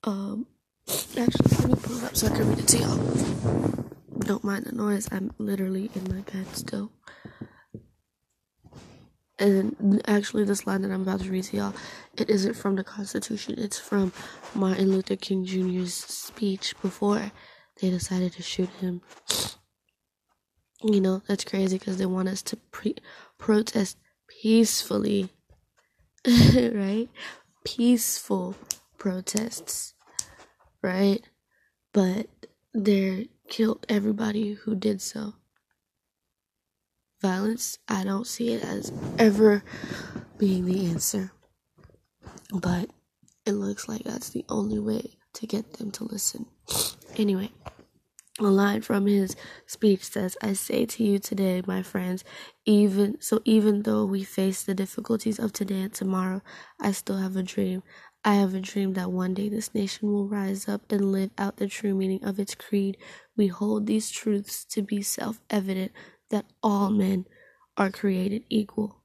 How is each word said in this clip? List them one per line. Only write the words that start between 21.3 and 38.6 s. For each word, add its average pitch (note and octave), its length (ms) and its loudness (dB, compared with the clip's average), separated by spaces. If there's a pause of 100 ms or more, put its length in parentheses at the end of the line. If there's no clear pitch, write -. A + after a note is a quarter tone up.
crazy F#3+ 360 2
'cause F#3 180 -4
they F#3+ 80 0
want F#3 240 0
us F#3+ 140 -6
to - 120 -6
pre-, - 400 -6 (420)
protest G#3+ 600 2 (300)
peacefully, G#3 1000 4 (960)
<laughs> - 40 2
right? A#3 840 6 (560)
Peaceful G#3+ 920 0 (420)
protests, - 1000 -4 (840)
right? G3 420 2 (680)
But F#3+ 360 2 (460)
they G3 560 2 (200)
killed - 400 0
everybody G#3 640 0
who G#3+ 220 -4
did G3 260 0
so. G#3+ 340 -8 (1900)
Violence, G3+ 560 -2 (100)
I F#3+ 160 -2
don't G3 220 -2
see A#3 280 -4
it A3+ 100 -4